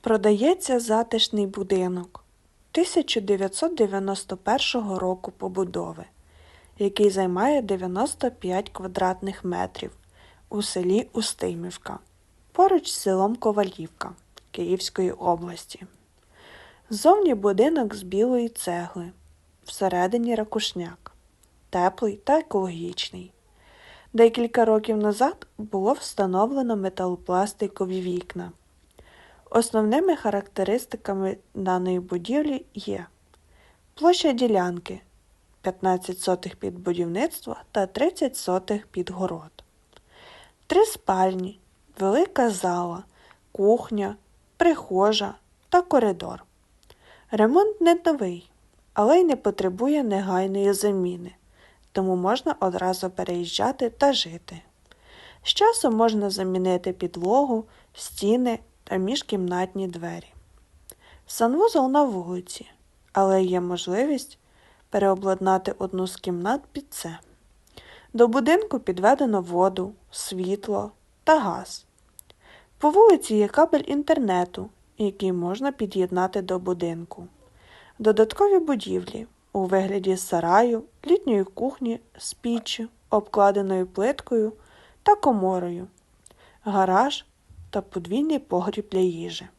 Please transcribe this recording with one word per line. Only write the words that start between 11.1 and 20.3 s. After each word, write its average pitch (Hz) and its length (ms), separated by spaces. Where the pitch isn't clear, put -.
Устимівка, 180 840
поруч 370 400
з - 40
селом 196 400
Ковалівка 190 760
Київської 180 600
області. 175 760
Ззовні 330 440
будинок 214 640
з 196 80
білої 233 460
цегли, 175 640
всередині 196 720